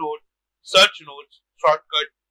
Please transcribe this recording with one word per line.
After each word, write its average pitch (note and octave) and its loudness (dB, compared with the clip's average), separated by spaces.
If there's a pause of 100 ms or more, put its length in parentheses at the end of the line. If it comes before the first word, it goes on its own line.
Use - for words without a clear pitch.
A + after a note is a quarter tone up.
note, D3+ -10 (400)
search G3 0
notes, C#3+ -20 (160)
shortcut, D3+ -2 (220)